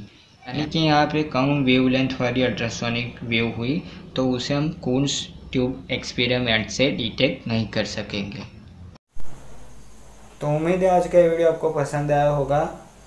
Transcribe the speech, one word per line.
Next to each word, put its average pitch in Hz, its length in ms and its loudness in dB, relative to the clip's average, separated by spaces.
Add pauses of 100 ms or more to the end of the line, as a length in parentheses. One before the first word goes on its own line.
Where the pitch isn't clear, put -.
(420)
यानी 139 220 -4
कि 147 140 -4
यहाँ 151 280 4
पे 156 160 -2 (100)
कम 139 320 2
wavelength 127 560 2
वाली 123 220 0
ultrasonic 117 840 -4
wave 117 320 0
हुई 127 260 -2 (340)
तो 131 140 2
उसे 123 240 -2
हम 147 140 0 (160)
Coons 135 420 0 (260)
tube 127 400 -2
experiment 120 800 0
से 135 200 2
detect 127 580 -2
नहीं 113 200 0
कर 107 160 -2
सकेंगे। 101 580 -8 (2000)
तो 147 160 -4
उम्मीद 175 260 0
है 190 80 4
आज 180 180 4
का 175 120 6
वीडियो 165 300 6
आपको 160 200 0
पसंद 147 420 0
आया 147 160 4
होगा 143 320 2 (460)